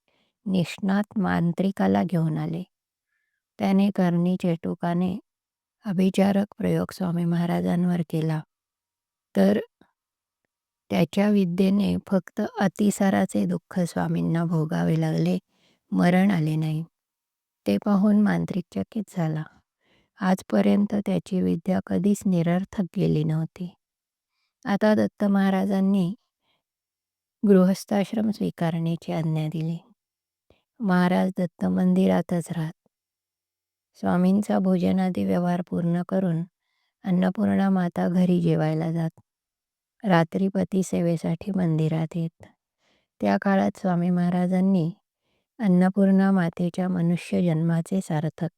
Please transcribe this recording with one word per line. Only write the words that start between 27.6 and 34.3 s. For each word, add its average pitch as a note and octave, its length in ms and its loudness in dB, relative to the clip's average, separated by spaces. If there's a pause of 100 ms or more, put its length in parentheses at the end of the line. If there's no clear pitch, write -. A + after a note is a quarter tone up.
स्वीकारण्याची E3+ 840 -4
आज्ञा D#3 340 -2
दिली. E3 320 -6 (1040)
महाराज F#3 580 2
दत्त F#3 260 -4
मंदिरातच F#3 880 0
राहत. E3 360 -8 (1080)
स्वामींचा F#3+ 640 2